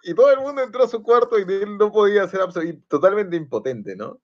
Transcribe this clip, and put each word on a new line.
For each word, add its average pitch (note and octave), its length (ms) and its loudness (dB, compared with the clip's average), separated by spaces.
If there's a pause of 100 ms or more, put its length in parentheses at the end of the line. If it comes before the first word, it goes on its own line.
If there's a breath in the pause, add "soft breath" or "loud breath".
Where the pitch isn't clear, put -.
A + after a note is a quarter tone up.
y E3+ 100 -10
todo B3+ 180 6
el C4+ 80 4
mundo C#4 220 -6
entró B3+ 220 0
a A#3+ 40 4
su A#3 160 -8
cuarto A#3 360 2
y G3 40 0
él G3 340 -4
no G#3 140 2
podía G#3 320 2
hacer F#3+ 180 -4
absol-, F3+ 260 -4
y E3+ 60 -8 (140)
totalmente F#3 480 0
impotente, A#2+ 600 -8
¿no? G#2+ 280 -14